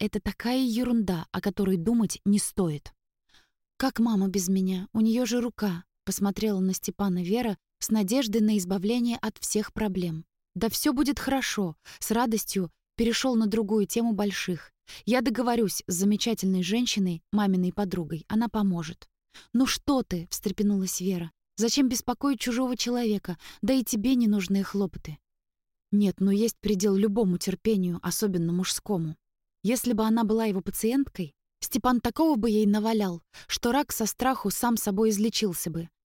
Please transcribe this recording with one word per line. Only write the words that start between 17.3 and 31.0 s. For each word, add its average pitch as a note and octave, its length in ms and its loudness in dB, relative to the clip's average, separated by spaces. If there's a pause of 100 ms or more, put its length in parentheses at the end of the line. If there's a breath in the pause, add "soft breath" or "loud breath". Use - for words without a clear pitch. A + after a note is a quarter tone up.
маминой F#3 420 2
подругой, E3+ 540 -4
она A3+ 220 0
поможет». F3 600 -4 (440 loud breath)
«Ну B3+ 140 4
что C4 360 0
ты?» — F3 280 -6
встрепенулась G3 680 -2
Вера. F3+ 300 -2 (260)
«Зачем A#3+ 320 2
беспокоить B3 520 -2
чужого B3 360 -2
человека? A3 640 -2 (240 loud breath)
Да G#3+ 100 2
и B3+ 120 2
тебе B3 320 0
ненужные G3 480 2
хлопоты». F#3 540 -6 (760)
Нет, G3+ 280 2
ну G3 100 2
есть G3+ 300 2
предел G3 340 2
любому G3 440 2
терпению, F#3 640 0
особенно F3 500 0
мужскому. F3 640 -4 (480)
Если A#3+ 280 0
бы G#3+ 120 2
она A3+ 200 2
была A3 200 2
его G3 160 -2
пациенткой, A3 760 -2 (260)